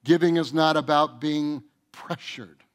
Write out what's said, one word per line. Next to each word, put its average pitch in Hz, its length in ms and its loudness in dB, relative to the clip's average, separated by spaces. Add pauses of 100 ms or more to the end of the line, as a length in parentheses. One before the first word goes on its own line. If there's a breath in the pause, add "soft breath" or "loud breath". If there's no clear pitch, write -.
Giving 170 360 2
is 143 160 -4
not 156 240 2
about 147 420 0
being 147 420 -6 (300)
pressured. - 680 -14 (120)